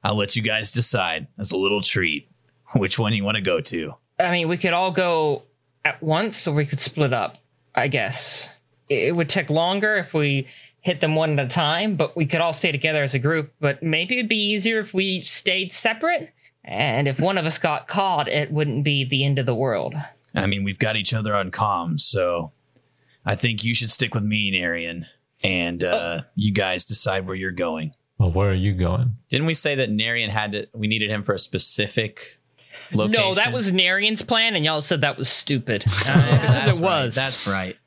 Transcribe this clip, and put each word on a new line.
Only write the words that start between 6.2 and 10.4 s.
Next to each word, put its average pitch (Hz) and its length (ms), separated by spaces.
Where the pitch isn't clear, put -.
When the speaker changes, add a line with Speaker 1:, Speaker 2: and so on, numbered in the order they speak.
Speaker 2:
or 151 80
we 151 100
could 143 140
split 139 340
up, 110 240
I 127 120
guess. - 640
It, 127 200
it 170 60
would 165 140
take 170 200
longer 190 480
if - 160
we 139 340